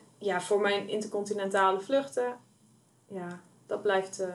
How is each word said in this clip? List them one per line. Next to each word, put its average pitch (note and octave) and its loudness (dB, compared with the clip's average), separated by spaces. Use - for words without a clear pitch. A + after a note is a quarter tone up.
ja, F#3 0
voor G3+ 2
mijn G3+ 0
intercontinentale G3+ 0
vluchten, B3 0
ja, F3 -10
dat - -6
blijft, F#3+ 2
eh, F#3 0